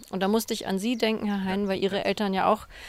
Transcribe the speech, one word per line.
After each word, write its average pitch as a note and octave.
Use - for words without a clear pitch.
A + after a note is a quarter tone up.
Und F#3
da F#3+
musste A3
ich -
an F#3+
Sie A#3
denken, A3
Herr G3+
Hein, F#3+
weil F#3+
Ihre G3
Eltern G3
ja F3+
auch -